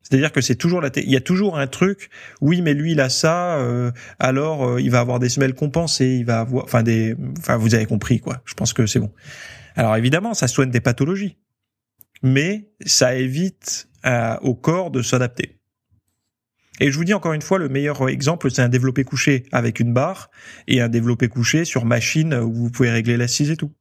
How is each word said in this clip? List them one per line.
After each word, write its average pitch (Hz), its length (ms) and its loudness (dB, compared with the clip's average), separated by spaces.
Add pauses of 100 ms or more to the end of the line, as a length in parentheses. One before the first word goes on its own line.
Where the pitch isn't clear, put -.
C'est-à-dire 139 300 2
que 143 80 0
c'est 127 160 2
toujours 175 240 0
la 143 100 -2
té-, 139 140 -4
il - 80 -2
y 131 60 4
a 123 40 0
toujours 185 360 0
un 139 100 -2
truc, 190 420 -2 (300)
oui, 175 220 2
mais 156 120 2
lui, 156 200 0
il 147 80 2
a 127 80 2
ça, 170 480 0
euh, 123 340 0 (280)
alors, 139 440 0
euh, 123 180 0
il 135 80 0
va 123 120 4
avoir 123 180 0
des 123 80 2
semelles 131 260 0
compensées, 135 680 0
il 117 60 -4
va 117 140 0
avoir, 123 240 -2
enfin, 117 200 0
des, 113 320 2 (240)
enfin, 123 180 -2
vous 113 180 4
avez 110 100 2
compris, - 340 0
quoi. - 260 -8
Je - 80 -16
pense - 180 -4
que 113 140 2
c'est - 140 0
bon. 107 120 -4 (640)
Alors, 110 220 2
évidemment, 160 360 2
ça - 140 0
soigne 131 220 0
des 123 120 0
pathologies, 165 580 -2 (840)
mais 160 480 2 (140)
ça 127 300 2
évite, 131 760 -4 (160)
euh, 117 360 0
au 135 140 0
corps 170 360 -2
de 131 100 -2
s'adapter. - 560 -2 (1200)
Et 139 100 2
je 135 80 -4
vous 165 60 -2
dis 190 100 0
encore 170 200 -2
une 151 100 -6
fois, 190 160 0
le 151 100 -2
meilleur 135 400 -2
exemple, 135 400 -2
c'est 127 140 2
un 120 60 2
développé 127 340 2
couché 131 480 0
avec 117 280 -2
une 120 140 2
barre 156 380 -2 (360)
et 123 140 2
un 117 80 0
développé 120 380 0
couché 127 360 0
sur 123 220 -2
machine 143 480 0
où 117 180 -2
vous 117 200 -2
pouvez 120 180 2
régler 117 280 0
l'assise 120 340 0
et 160 60 -2
tout. 151 240 -8